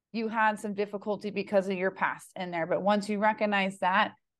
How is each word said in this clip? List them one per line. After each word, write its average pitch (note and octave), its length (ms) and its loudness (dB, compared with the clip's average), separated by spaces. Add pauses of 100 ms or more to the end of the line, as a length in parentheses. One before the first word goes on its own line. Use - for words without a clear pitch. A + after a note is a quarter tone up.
(140)
you A3 140 -2
had G#3+ 320 0
some G#3 140 -6
difficulty G3+ 560 -4
because G3 400 0
of F#3+ 80 0
your F#3 140 0
past D#3 440 -4
in F3+ 160 -6
there. E3 140 -2
But F3+ 160 0
once G3+ 260 2
you G#3 120 -2
recognize G3+ 600 2
that, F#3+ 340 2 (260)